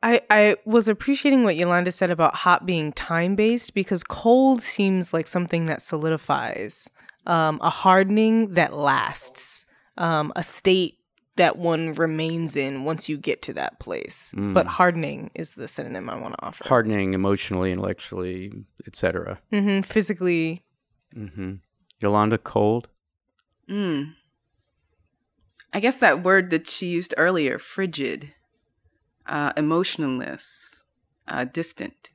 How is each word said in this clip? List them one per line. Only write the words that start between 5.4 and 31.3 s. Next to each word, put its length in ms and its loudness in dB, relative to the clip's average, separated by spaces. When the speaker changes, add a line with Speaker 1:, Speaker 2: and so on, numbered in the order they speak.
Speaker 1:
that 160 -4
solidifies, 1080 -4
um, 360 2
a 100 2
hardening 800 4
that 200 2
lasts, 920 -2
um, 380 -2
a 80 -4
state 560 0
that 200 4
one 360 -2
remains 640 -2
in 300 -4
once 240 -4
you 80 -4
get 260 -4
to 100 -10
that 260 -8
place. 560 -10
Speaker 2:
Mm. 180 -4
Speaker 1:
But 140 2
hardening 680 -2
is 220 -10
the 120 -12
synonym 420 -10
I 100 -8
wanna 200 -12
offer. 280 -14
Speaker 2:
Hardening 460 2
emotionally, 580 0
intellectually, 800 -6
et 100 -20
cetera. 440 -4
Speaker 1:
Mm-hmm. 300 2
Physically. 840 -2
Speaker 2:
Mm-hmm. 400 -10
Yolanda, 380 4
cold? 520 0
Speaker 3:
Mm. 460 -4
I 60 -2
guess 180 2
that 260 4
word 280 4
that 160 -2
she 200 -6
used 300 -4
earlier, 400 2
frigid, 760 -6
uh, 320 -4
emotionless, 1300 -4
uh, 180 -4